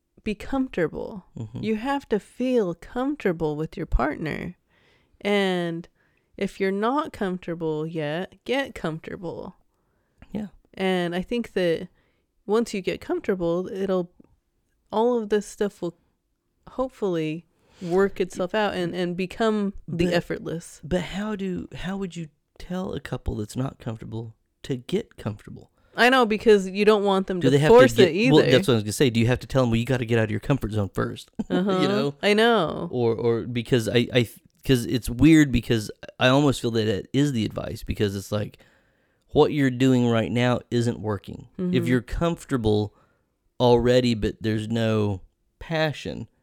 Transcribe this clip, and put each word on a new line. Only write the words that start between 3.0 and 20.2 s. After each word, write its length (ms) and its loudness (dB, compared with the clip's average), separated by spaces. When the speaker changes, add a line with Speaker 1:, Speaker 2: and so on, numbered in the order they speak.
Speaker 1:
with 220 -8
your 80 -6
partner. 680 -4
And 680 -2
if 240 -6
you're 120 -2
not 420 -2
comfortable 760 -6
yet, 480 -6
get 300 -4
comfortable. 800 -10
Speaker 2:
Yeah. 160 -8
Speaker 1:
And 420 -2
I 60 -4
think 320 -6
that 340 0
once 280 0
you 80 -4
get 200 -4
comfortable, 720 -4
it'll, 400 -2
all 260 2
of 120 -6
this 160 0
stuff 360 -6
will 140 -6
hopefully 760 -4
work 380 0
itself 360 -4
out 180 0
and, 220 -4
and 220 -4
become 560 -2
the 180 -2
Speaker 2:
But 80 0
Speaker 1:
effortless. 680 -6